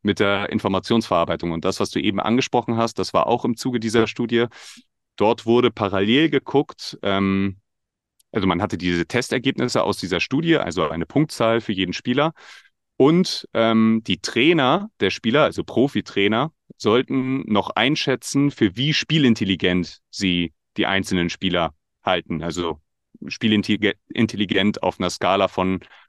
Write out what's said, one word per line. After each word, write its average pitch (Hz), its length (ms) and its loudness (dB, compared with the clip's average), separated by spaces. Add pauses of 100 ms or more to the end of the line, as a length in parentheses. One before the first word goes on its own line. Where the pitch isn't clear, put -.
mit 101 180 0
der 101 300 0
Informationsverarbeitung. 92 1000 0
Und 82 120 -4
das, 92 160 -2
was - 100 -2
du - 120 -2
eben 95 180 0
angesprochen 120 560 0
hast, 113 240 -2
das - 140 -4
war - 140 2
auch 123 180 0
im 120 100 -2
Zuge 123 240 -4
dieser 113 280 2
Studie. 117 400 -2 (680)
Dort 113 300 0
wurde 117 260 4
parallel 110 580 0
geguckt, - 720 -2
ähm, 98 600 -2 (720)
also 98 120 -2
man 90 160 0
hatte 104 160 -2
diese 87 280 0
Testergebnisse 123 800 -2
aus 101 140 -2
dieser 90 220 -4
Studie, 160 380 0
also 85 320 -2
eine 82 160 -6
Punktzahl 117 560 0
für - 100 -6
jeden 95 220 -2
Spieler. 143 400 0 (640)
Und, 165 560 2
ähm, 113 520 2
die - 160 -4
Trainer 156 680 2 (100)
der 98 100 2
Spieler, 135 340 2
also 104 200 0
Profitrainer, 113 880 0 (260)
sollten 131 640 0 (100)
noch 101 200 0
einschätzen, 139 800 0
für 92 240 0
wie 143 180 -2
spielintelligent 95 1080 0 (100)
sie 87 440 -2 (240)
die 107 80 0
einzelnen 90 440 0
Spieler 87 440 -2 (300)
halten. 85 400 -2
Also 85 380 -6 (460)
spielintelligent 104 1600 -2
auf - 160 -2
einer 90 100 0
Skala 95 380 2
von 92 320 -2 (300)